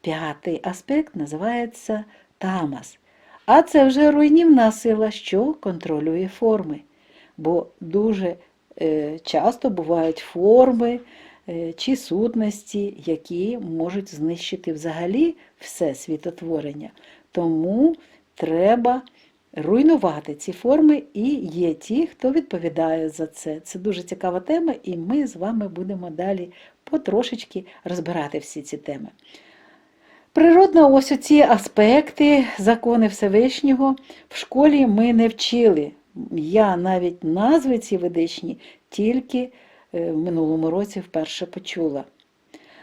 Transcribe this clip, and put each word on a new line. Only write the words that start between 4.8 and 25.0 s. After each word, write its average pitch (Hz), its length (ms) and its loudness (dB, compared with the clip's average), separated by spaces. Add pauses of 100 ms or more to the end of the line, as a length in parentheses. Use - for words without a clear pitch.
що 247 440 -2
контролює 160 760 -6
форми. 190 520 -2 (560)
Бо 165 300 -2 (140)
дуже, 190 560 -2 (440)
е, 156 380 -2
часто 214 520 -2
бувають 165 480 -2
форми, 240 840 2 (480)
е, 165 240 -8
чи 254 240 -4
сутності, 208 960 -4 (100)
які 175 540 -6
можуть 180 560 -8
знищити 170 580 -8
взагалі 175 640 -4 (220)
все 147 360 -6
світотворення. 151 960 -10 (420)
Тому 180 640 0 (380)
треба 226 680 0 (500)
руйнувати 185 840 0
ці 180 180 -10
форми, 294 500 4 (120)
і 220 200 -2
є 170 400 -4
ті, 269 320 -4
хто - 240 -4
відповідає 165 800 -2
за 156 180 -6
це. 156 340 -12
Це - 180 -16
дуже 180 240 -6
цікава 180 380 -6
тема, 311 420 -2
і 175 140 -8
ми 240 300 -4